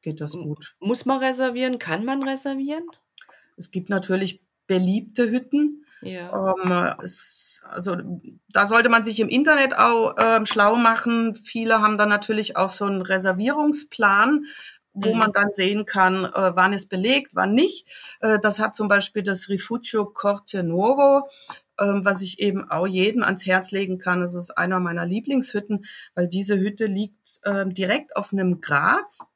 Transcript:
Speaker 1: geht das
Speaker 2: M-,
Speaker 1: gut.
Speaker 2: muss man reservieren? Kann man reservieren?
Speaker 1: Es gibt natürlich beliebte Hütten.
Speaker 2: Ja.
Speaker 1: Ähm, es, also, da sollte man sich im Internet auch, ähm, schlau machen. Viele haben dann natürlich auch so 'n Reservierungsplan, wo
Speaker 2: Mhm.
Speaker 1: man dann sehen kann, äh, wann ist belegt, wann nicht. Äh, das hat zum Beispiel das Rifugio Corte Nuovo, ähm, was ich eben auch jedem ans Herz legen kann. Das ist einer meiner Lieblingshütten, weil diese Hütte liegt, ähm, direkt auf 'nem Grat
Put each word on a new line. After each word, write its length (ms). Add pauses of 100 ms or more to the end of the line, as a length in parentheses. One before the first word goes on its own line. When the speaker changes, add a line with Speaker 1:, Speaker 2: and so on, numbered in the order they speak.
Speaker 1:
geht 180
das 140
Speaker 2:
M-, 40
Speaker 1:
gut. 420
Speaker 2:
muss 260
man 120
reservieren? 600
Kann 260
man 180
reservieren? 640 (680)
Speaker 1:
Es 140
gibt 200
natürlich 520 (240)
beliebte 640
Hütten. 540 (160)
Speaker 2:
Ja. 320
Speaker 1:
Ähm, 720
es, 640
also, 300 (560)
da 140
sollte 240
man 140
sich 160
im 80
Internet 480
auch, 420
ähm, 280
schlau 300
machen. 580
Viele 460
haben 180
dann 120
natürlich 460
auch 120
so 160
'n 180
Reservierungsplan, 1400 (480)
wo 220
Speaker 2:
Mhm. 40
Speaker 1:
man 140
dann 200
sehen 340
kann, 400
äh, 280
wann 180
ist 160
belegt, 460
wann 200
nicht. 320 (340)
Äh, 200
das 180
hat 180
zum 120
Beispiel 340
das 260
Rifugio 580
Corte 560
Nuovo, 680 (520)
ähm, 240
was 180
ich 180
eben 300
auch 160
jedem 360
ans 240
Herz 240
legen 280
kann. 220
Das 140
ist 240
einer 220
meiner 260
Lieblingshütten, 800 (280)
weil 140
diese 300
Hütte 280
liegt, 580
ähm, 300
direkt 420
auf 160
'nem 280
Grat 580 (180)